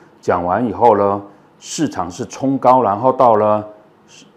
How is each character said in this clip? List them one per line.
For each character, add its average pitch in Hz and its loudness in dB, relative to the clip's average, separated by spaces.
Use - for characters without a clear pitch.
讲 90 -2
完 95 -2
以 107 -4
后 110 4
呢， 101 0
市 - -6
场 87 -10
是 - -10
冲 135 -4
高， 127 4
然 101 0
后 123 0
到 123 4
了 107 0